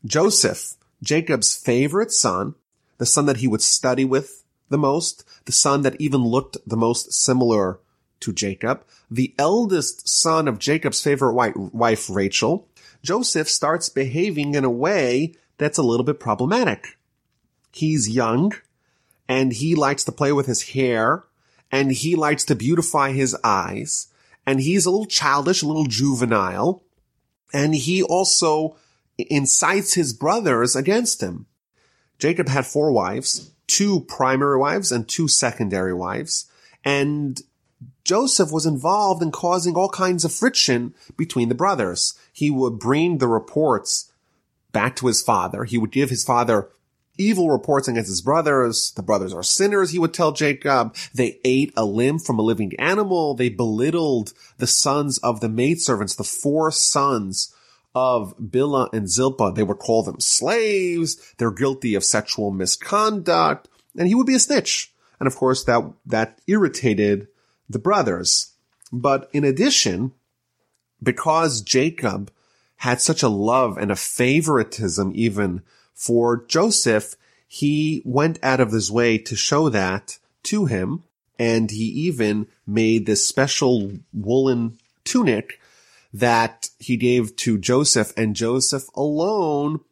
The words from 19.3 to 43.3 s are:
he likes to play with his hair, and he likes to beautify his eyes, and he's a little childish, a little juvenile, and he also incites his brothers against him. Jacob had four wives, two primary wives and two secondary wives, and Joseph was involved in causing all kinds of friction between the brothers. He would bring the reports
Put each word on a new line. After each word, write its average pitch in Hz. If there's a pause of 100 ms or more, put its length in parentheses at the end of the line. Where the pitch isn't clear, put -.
he 151
likes 139
to -
play 143
with 139
his 117
hair, 127 (480)
and 135
he 156
likes 151
to 139
beautify 139
his 131
eyes, 98 (380)
and 135
he's 165
a 180
little 208
childish, 147
a 151
little 156
juvenile, 117 (720)
and 147
he 160
also 160 (420)
incites 175
his 147
brothers 139
against 214
him. 90 (720)
Jacob 160
had 135
four 151
wives, 104 (160)
two 202
primary 135
wives 160
and 117
two 165
secondary 98
wives, 92 (340)
and 143 (640)
Joseph 202
was 156
involved 170
in 156
causing 175
all 190
kinds 180
of 165
friction 127 (240)
between 123
the 123
brothers. 123 (180)
He 147
would 127
bring 147
the 127
reports 117 (600)